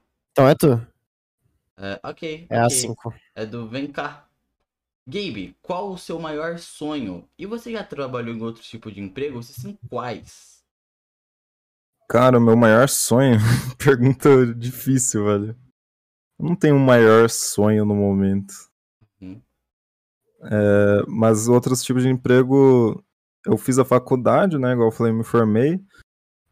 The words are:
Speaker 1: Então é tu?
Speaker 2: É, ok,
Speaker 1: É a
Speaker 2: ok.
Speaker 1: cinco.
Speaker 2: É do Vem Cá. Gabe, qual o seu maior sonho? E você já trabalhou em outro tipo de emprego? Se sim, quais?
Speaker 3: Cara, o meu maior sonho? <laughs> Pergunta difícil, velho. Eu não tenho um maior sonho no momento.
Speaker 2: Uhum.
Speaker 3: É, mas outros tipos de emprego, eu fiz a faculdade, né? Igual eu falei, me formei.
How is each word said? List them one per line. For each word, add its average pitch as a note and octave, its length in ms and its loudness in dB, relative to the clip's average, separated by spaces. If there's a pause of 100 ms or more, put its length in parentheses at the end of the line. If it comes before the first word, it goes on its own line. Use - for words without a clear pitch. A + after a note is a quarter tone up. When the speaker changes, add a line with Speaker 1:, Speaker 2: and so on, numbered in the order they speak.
(320)
Speaker 1:
Então C3+ 160 4
é D3+ 60 4
tu? B2+ 260 2 (960)
Speaker 2:
É, G2 240 -12
ok, D#3+ 460 -14
Speaker 1:
É A2+ 100 -4
a A#2 80 2
Speaker 2:
ok. A#2+ 100 0
Speaker 1:
cinco. A2+ 380 -8 (200)
Speaker 2:
É G#2+ 100 -14
do A2 240 -14
Vem C3+ 200 -12
Cá. D3 360 -14 (840)
Gabe, B2+ 540 -12
qual F#3+ 300 -10
o F3+ 60 -14
seu E3+ 200 -14
maior D#3+ 400 -10
sonho? C3+ 680 -12 (100)
E F3 80 -14
você A#3 240 -14
já G#3+ 140 -10
trabalhou B2+ 500 -10
em A2 80 -12
outro A2+ 200 -12
tipo A2+ 280 -18
de G2 100 -16
emprego? B2 420 -10
Se - 100 -20
sim, G3+ 260 -16 (100)
quais? - 680 -14 (1500)
Speaker 3:
Cara, B2 300 4
o - 20 4
meu A2+ 160 4
maior A#2 320 6
sonho? B2+ 500 0
<laughs> A2+ 400 -2
Pergunta C3 760 4
difícil, B2 720 -4
velho. G#2 300 -2 (840)
Eu - 80 -8
não F3 100 -4
tenho D3+ 200 2
um C3+ 80 4
maior A2+ 460 6
sonho G#2+ 540 -2
no G#2 100 -2
momento. G2 580 -2 (680)
Speaker 2:
Uhum. F#2+ 200 -20 (1000)
Speaker 3:
É, G#2 680 2
mas A2 400 0
outros B2 360 0
tipos B2+ 180 -2
de B2+ 60 2
emprego, B2+ 960 2 (440)
eu A2 100 0
fiz B2+ 220 -2
a B2+ 60 4
faculdade, B2+ 760 0
né? B2+ 140 -2
Igual A#2 160 0
eu A2 40 -2
falei, A#2 200 -2
me A2+ 120 -4
formei. A#2+ 560 0 (720)